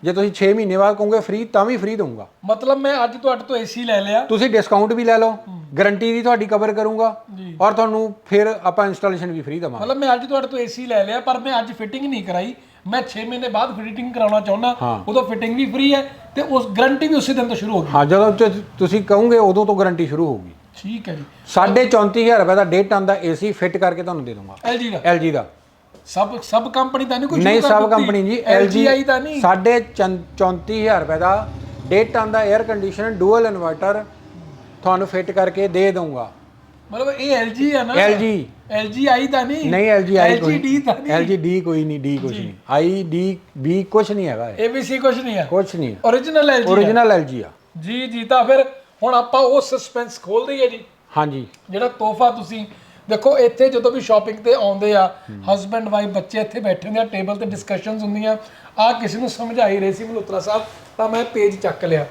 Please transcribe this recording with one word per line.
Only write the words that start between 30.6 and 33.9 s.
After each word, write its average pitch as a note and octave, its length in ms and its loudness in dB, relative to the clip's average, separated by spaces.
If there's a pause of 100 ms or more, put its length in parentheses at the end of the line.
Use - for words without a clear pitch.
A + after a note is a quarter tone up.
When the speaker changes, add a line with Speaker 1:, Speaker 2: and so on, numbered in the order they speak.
Speaker 1:
ਹਜ਼ਾਰ G#3+ 200 2
ਰੁਪਏ D#3 180 -4
ਦਾ G#3 300 0 (380)
ਡੇਢ A3 260 2
ਟਨ A3 200 -2
ਦਾ A3 120 2
에ਅਰ G#3 180 2
ਕੰਡੀਸ਼ਨਰ G#3 480 -4
ਡਿਊਅਲ G#3+ 360 4
ਇਨਵਰਟਰ F#3+ 580 -2 (800)